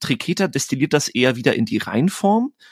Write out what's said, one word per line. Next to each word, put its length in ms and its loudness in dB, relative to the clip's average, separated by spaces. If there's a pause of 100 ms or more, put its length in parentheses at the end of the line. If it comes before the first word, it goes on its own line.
Triqueta 480 -2
destilliert 440 -2
das 140 2
eher 300 2
wieder 180 0
in 100 0
die 140 -2
Reinform 720 0 (200)